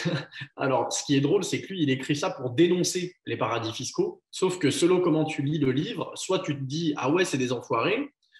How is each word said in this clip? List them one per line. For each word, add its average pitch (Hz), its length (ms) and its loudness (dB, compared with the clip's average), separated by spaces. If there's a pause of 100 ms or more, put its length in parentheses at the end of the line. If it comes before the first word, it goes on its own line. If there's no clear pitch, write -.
(300)
<laughs> - 280 -14
alors, 135 340 0
ce - 120 -4
qui 143 120 2
est 135 60 4
drôle, 175 220 2
c'est 123 180 -2
que - 60 -12
lui, 190 160 -4
il 135 80 4
écrit 131 240 -2
ça 180 160 -2
pour 127 180 -6
dénoncer 175 680 2 (120)
les 113 100 -4
paradis 113 340 -2
fiscaux. - 600 -4
Sauf - 260 0
que 143 140 2
selon 180 300 4
comment 156 220 2
tu 147 200 -2
lis 151 160 0
le 131 120 4
livre, 160 440 -2
soit 185 240 0
tu 147 180 -4
te 135 60 -6
dis, « 151 340 -2
Ah 131 140 0
ouais, 180 140 4
c'est 143 120 -2
des 127 140 0
enfoirés », 139 580 -2 (300)